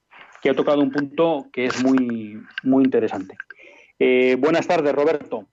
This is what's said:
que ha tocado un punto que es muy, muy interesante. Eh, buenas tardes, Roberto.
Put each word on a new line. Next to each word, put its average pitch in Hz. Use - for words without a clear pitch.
que 139
ha -
tocado 147
un 139
punto 143
que 127
es 123
muy, 117
muy 131
interesante. 107
Eh, 127
buenas 160
tardes, 151
Roberto. 139